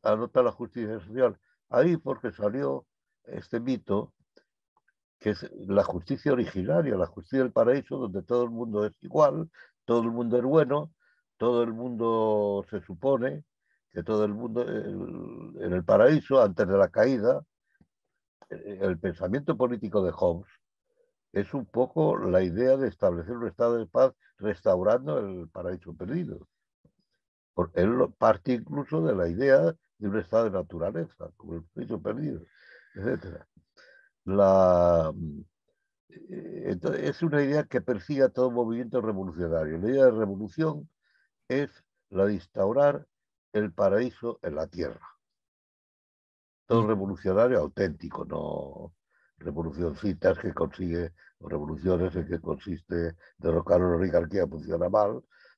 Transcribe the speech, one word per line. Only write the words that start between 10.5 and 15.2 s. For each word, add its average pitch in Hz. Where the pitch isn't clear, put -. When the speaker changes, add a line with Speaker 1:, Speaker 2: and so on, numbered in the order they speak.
Speaker 1:
todo 120
el 117
mundo 110
se 98
supone 135
que -
todo 107
el 104
mundo, 117
el, 95